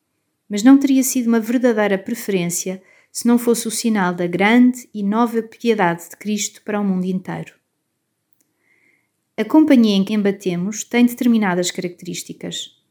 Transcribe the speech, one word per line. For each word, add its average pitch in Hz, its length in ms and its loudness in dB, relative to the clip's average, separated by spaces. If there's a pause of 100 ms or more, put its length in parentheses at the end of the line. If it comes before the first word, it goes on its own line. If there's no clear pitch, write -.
(480)
mas 208 140 -6
não 269 160 8
teria 269 240 2
sido 254 240 -4
uma 226 140 2
verdadeira 214 580 0
preferência 190 840 -6 (280)
se - 160 -6
não 240 120 4
fosse 233 300 0
o - 20 -4
sinal 208 440 -2
da 180 120 -2
grande 220 680 2
e 208 80 -8
nova 226 400 0
piedade 202 680 -2
de - 80 -20
Cristo 208 460 -8
para 208 180 -6
o 208 40 -2
mundo 185 200 -2
inteiro. 180 500 -8 (1800)
A 220 80 -4
companhia 240 520 4
em 190 80 2
que 214 100 -4
embatemos 196 680 -4
tem 240 200 2
determinadas 220 680 0
características. - 1080 -12 (120)